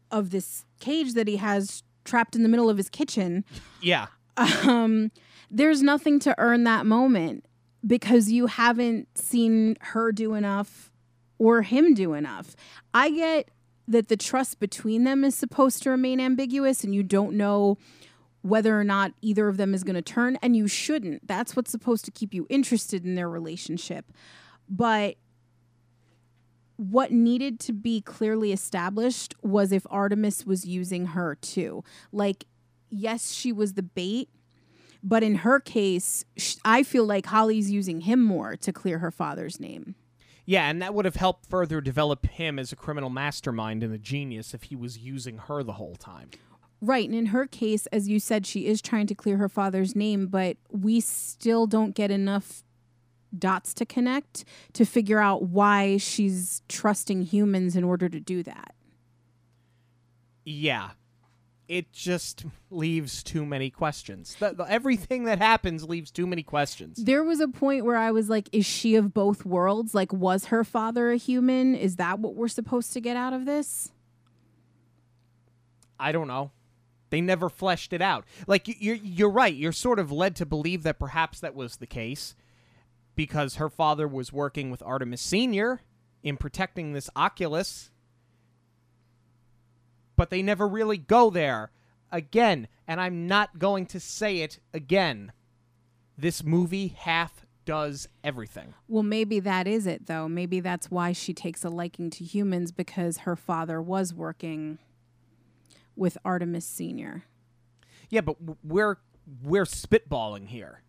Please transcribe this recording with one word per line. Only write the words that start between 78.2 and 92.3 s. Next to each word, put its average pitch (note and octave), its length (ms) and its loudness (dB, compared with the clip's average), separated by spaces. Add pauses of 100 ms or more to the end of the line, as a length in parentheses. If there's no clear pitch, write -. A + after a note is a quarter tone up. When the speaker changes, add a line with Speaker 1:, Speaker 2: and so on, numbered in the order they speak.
Speaker 2:
Like, G3+ 220 2
y-, A3+ 100 -10
you're, G#3+ 180 -2
you're G3+ 340 2
right. G#3 240 4
You're D3+ 180 -4
sort B3 260 0
of D3+ 140 -2
led F3 240 0
to E3+ 100 -6
believe D#3 380 -4
that D#3 160 -2
perhaps D#3 400 -4
that D3+ 160 -10
was B2+ 200 -10
the B2 100 -18
case A#2+ 500 -10 (800)
because D3 400 -2
her D3+ 140 -4
father D3+ 360 0
was C3 260 -8
working C#3 380 -6
with B2 140 -12
Artemis B2 360 -6
Senior A3+ 600 0 (420)
in C#3+ 140 -6
protecting D#3 560 -8
this C#3 240 -10
Oculus. E3 720 -4 (2250)
But E3+ 140 4
they F#3 120 -2
never G3+ 240 0
really G#3+ 300 -2
go A3 340 6
there C3+ 400 -2 (400)
again, E3+ 580 0 (200)